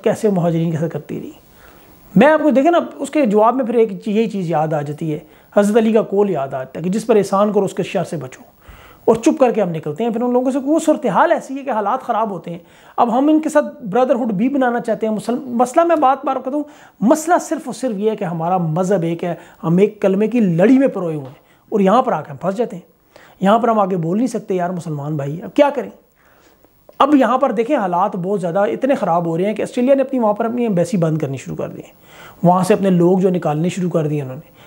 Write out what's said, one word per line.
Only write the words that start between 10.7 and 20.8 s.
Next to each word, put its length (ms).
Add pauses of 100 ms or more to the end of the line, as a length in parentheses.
सूरत 260
हाल 260
ऐसी 220
है 100
कि 80
हालात 320
ख़राब 280
होते 200
हैं। 140 (320)
अब 120
हम 200
इनके 200
साथ 120
ब्रदरहुड 720
भी 180
बनाना 300
चाहते 260
हैं। 80
मुसल-, 340
मसला, 360
मैं 160
बात 260
बार 140
करता 180
हूँ, 80 (380)
मसला 340
सिर्फ 300
और 60
सिर्फ 240
ये 120
है 60
कि 100
हमारा 320
मज़हब 460
एक 200
है, 140 (240)
हम 180
एक 220
कलमे 260
की 120
लड़ी 380
में 120